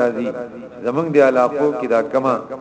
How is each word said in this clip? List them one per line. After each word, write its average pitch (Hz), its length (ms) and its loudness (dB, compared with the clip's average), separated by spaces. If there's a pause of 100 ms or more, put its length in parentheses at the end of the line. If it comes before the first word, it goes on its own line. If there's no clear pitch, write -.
راځي، 120 260 0 (580)
زمونږ 143 300 -2
د - 20 4 (120)
علاقو 131 400 2 (100)
کې 123 160 -4
دا 113 60 4 (100)
کما 131 240 0 (260)